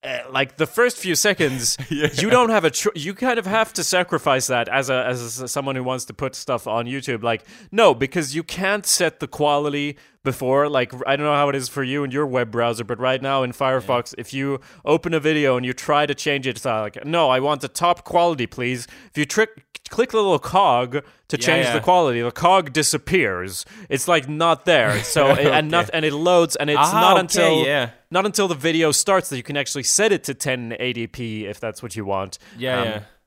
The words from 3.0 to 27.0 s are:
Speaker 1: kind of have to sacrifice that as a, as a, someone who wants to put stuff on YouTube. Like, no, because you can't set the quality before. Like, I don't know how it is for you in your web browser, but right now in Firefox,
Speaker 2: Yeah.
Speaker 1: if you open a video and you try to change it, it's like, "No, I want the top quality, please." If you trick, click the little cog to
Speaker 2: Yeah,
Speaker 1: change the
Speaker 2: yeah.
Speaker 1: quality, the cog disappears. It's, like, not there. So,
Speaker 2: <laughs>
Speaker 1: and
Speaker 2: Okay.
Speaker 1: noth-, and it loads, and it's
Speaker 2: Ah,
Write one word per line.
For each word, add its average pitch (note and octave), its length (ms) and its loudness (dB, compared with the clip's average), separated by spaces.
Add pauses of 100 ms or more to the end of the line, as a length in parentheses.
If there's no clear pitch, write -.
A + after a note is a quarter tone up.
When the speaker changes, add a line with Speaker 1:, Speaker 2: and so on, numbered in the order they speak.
Speaker 1:
kind A#3+ 260 0
of F#3+ 60 -6
have A3 280 0
to F3+ 100 -4
sacrifice D#3+ 640 0
that A#2+ 200 0
as C3 220 0
a, B2+ 160 0
as A#2+ 360 -6
a, B2 60 -10
someone C3+ 280 -4
who B2+ 80 -6
wants B2+ 220 -6
to - 80 -16
put C3 220 -8
stuff - 320 -6
on A2+ 200 -2
YouTube. B2+ 360 -6
Like, A#2 200 -2 (280)
no, G3+ 220 6
because C3+ 420 -2
you E3 80 -6
can't G3 420 -4
set - 360 0
the D3+ 80 -6
quality D3 680 -2 (280)
before. C3+ 460 0
Like, B2+ 240 -2 (140)
I C#3 80 2
don't D3 100 -2
know D3 80 2
how C#3+ 160 2
it C#3 60 -2
is C3 140 -4
for C#3 140 -6
you C#3 200 -4
in C3+ 80 -6
your C#3+ 140 -2
web B2 260 -2
browser, A#2 320 -2
but G#2+ 160 -6
right B2+ 220 0
now C3+ 220 -2
in B2 100 -4
Firefox, C3 600 -2
Speaker 2:
Yeah. - 80 -12
Speaker 1:
if A#2 120 -14
you C3+ 260 -4 (240)
open D#3+ 300 0
a D#3+ 80 2
video D3 340 2
and B2 100 -2
you B2+ 80 -4
try D3 320 0
to C#3+ 100 -2
change C#3 320 -2
it, B2 100 -4
it's - 80 -10
like, A2 400 -4
"No, D#3 240 2
I B2+ 100 4
want C#3+ 220 0
the C#3+ 80 -8
top - 340 0
quality, E3+ 440 2
please." B2 400 -6 (240)
If - 60 -8
you D3 80 0
trick, G#3+ 240 0 (400)
click B3+ 220 -2
the A3 60 0
little F#3+ 220 2
cog B2+ 520 2 (360)
to D3 100 -4
Speaker 2:
Yeah, A#2+ 80 -2
Speaker 1:
change D#3+ 220 4
the A#2+ 60 0
Speaker 2:
yeah. A#2 60 2
Speaker 1:
quality, C#3+ 420 2
the A#2+ 100 -2
cog F3 400 2
disappears. A#2+ 920 -2 (240)
It's, - 180 -2
like, D#3 220 2
not D#3 360 0
there. B2 380 4
So, C#3+ 240 2
Speaker 2:
<laughs> C3+ 40 6
Speaker 1:
and C3 160 4
Speaker 2:
Okay. D3 140 4
Speaker 1:
noth-, D#3 320 0
and D#3+ 120 0
it D3 80 0
loads, E3+ 420 4
and D3 140 -2
it's D3 100 2
Speaker 2:
Ah, F3+ 220 4